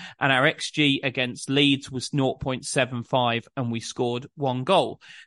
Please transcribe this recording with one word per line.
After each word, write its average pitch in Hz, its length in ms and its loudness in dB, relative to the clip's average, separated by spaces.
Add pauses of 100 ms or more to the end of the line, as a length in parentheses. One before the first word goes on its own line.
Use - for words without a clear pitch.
(200)
And 135 120 2
our 131 140 4
X - 240 -2
G 143 340 2
against 127 460 -4
Leeds 139 400 4
was 131 240 -6
nought 135 260 0
point 131 240 -4
seven 127 380 0
five 120 460 0 (100)
and 120 140 -2
we 117 80 -4
scored 123 560 -4
one 131 280 -2
goal. 147 380 2 (260)